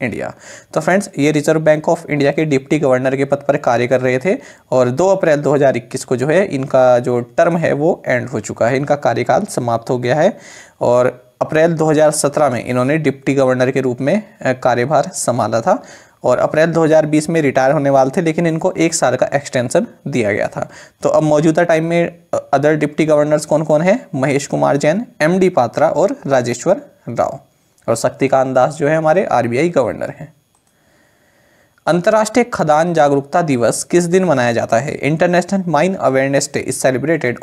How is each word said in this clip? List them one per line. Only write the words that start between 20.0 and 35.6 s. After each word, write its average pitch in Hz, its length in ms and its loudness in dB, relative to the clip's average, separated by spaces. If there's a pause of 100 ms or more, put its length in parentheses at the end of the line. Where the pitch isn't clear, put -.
दिया 117 260 0
गया 113 140 -2
था। - 220 -8 (320)
तो 147 80 0
अब 156 140 2
मौजूदा 156 400 2
टाइम 165 220 0
में, 170 340 -2 (140)
अ, - 200 -6
अदर 147 220 2
डिप्टी 151 300 -2
गवर्नर्स 151 400 2
कौन 156 180 0
कौन 151 180 2
हैं? 196 340 0
महेश 139 320 0
कुमार 143 300 0
जैन, 170 280 0 (160)
एमडी 180 280 2
पात्रा 135 400 0
और 202 260 0 (120)
राजेश्वर 127 540 0 (280)
राव। - 300 -4 (480)
और 117 80 0
शक्तिकांत 131 600 0
दास 127 200 2
जो 143 120 -2
है, 160 100 0
हमारे 160 280 2
आरबीआई 123 440 0
गवर्नर 117 400 -2
हैं। - 240 -18 (1500)
अंतर्राष्ट्रीय 214 680 2
खदान 165 400 0
जागरूकता 147 480 2
दिवस 127 420 0
किस 175 200 0
दिन 180 200 0
मनाया 131 280 0
जाता 113 260 0
है? 139 240 -4
International 175 640 0